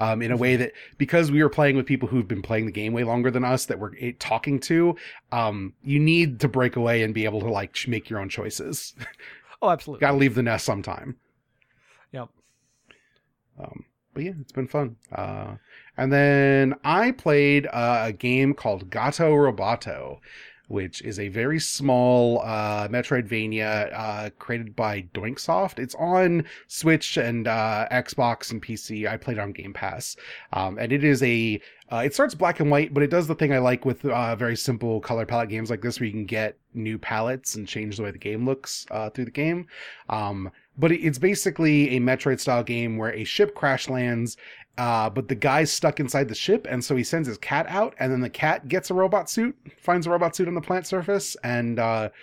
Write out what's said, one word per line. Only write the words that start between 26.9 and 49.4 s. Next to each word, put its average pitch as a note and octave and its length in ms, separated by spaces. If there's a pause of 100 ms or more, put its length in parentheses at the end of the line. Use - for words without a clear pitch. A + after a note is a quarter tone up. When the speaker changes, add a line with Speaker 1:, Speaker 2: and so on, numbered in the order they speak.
Speaker 1:
and, A#2 300
uh, A2 460
Xbox B2 580
and A2+ 120
P A#2 140
C. G#2+ 300
I A2 100
played A2+ 200
it G#2 40
on G2+ 120
Game G2 220
Pass. - 420 (380)
Um, F#2+ 240
and A#2 120
it C#3+ 140
is C#3 180
a, A2+ 380 (320)
uh, A2+ 120
it D3 100
starts C#4 200
black E3+ 260
and D3+ 100
white, D3 240
but C#3+ 80
it D3 80
does E3+ 180
the D#3+ 60
thing D3 180
I C3 60
like B2+ 260
with, B2+ 220
uh, A#2 300
very A#2 200
simple A2+ 440
color A2+ 260
palette A#2 240
games A2 180
like A2+ 140
this, A#2+ 180
where A#2+ 60
you G2+ 60
can G#2+ 120
get A2 320 (160)
new A2 260
palettes A#2 580
and G#2+ 120
change G#2+ 300
the A2+ 40
way G#2 80
the F#2+ 80
game A2 280
looks, - 440
uh, G#2+ 200
through B2 160
the B2 40
game. E3 360 (420)
Um, G2+ 420 (280)
but D3+ 140
it, F3 100
it's D3+ 160
basically D#3 760
a B2+ 60
Metroid-style B2+ 640
game A#2 320
where A2 160
a A2 120
ship G#3 300
crash C3+ 340
lands, B2 500 (380)
uh, A#2 320
but G#2+ 200
the C3 80
guy's D3 340
stuck - 300
inside C#3 280
the A2 60
ship, A#3 340
and B2 160
so C3+ 120
he B2 80
sends E3 240
his G#2+ 100
cat D3+ 300
out, G#3 320
and C3 100
then B2+ 120
the B2 80
cat D#3 360
gets E3+ 240
a F#3 40
robot F#3 360
suit, A#3 260 (220)